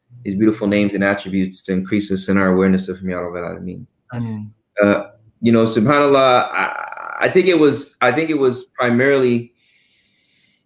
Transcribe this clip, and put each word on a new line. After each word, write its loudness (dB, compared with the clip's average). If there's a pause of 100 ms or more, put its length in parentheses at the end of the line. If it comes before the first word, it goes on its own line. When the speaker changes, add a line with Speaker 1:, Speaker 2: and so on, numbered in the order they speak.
(240)
Speaker 1:
these -4
beautiful 0
names 0
and -2
attributes -4
to -6
increase -2
us -4
in 2
our 2
awareness 2
of -8
him, -8
ya -6
rabbal -8
alameen. -12 (280)
Speaker 2:
Ameen. -10 (300)
Speaker 1:
Uh, 4 (380)
you 2
know, 4
subhanallah, 4
I, -8
I 2
think 4
it 4
was, 2
I 2
think -2
it -2
was 0
primarily, 0 (1120)